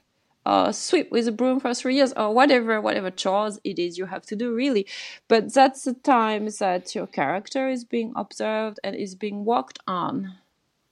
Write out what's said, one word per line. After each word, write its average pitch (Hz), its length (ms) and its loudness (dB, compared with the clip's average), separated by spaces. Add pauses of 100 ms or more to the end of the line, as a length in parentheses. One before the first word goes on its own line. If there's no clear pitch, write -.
(460)
or 196 260 4
sweep - 400 0
with 233 160 2
a 233 40 -2
broom 254 280 0
for 247 140 -2
three 254 220 -2
years, 269 180 4
or 214 200 0
whatever, 240 460 6
whatever 208 300 -2
chores 202 540 -2
it 190 140 -6
is 175 200 -4
you 185 80 -6
have 180 200 -12
to 214 100 -8
do, 240 180 -4
really. 240 320 0 (420)
But 220 260 4
that's 269 300 6
the 254 100 -2
time 220 540 2 (120)
that 185 340 -2
your 185 120 -6
character 196 640 -2
is 247 160 -4
being 233 320 -4
observed 214 680 -6
and 196 120 -8
is 190 180 -8
being 202 300 -8
worked 240 420 -2
on. 185 480 -6 (580)